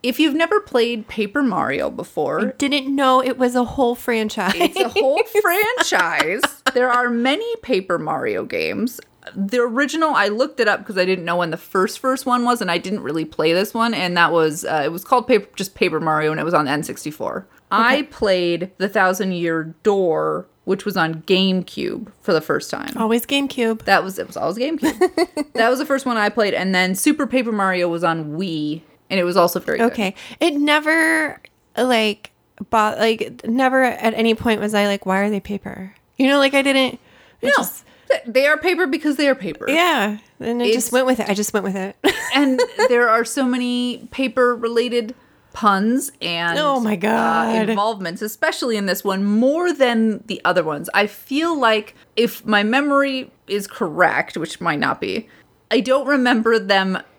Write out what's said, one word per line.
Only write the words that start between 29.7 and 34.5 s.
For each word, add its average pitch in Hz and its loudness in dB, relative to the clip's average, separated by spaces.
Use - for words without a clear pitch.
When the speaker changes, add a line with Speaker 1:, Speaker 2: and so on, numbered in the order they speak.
Speaker 1:
good. 233 2
Speaker 2:
Okay. 196 -4
It 330 2
never, 311 2
like, 220 0
bo-, 214 2
like, 226 -2
never 262 2
at 226 0
any 226 2
point 220 0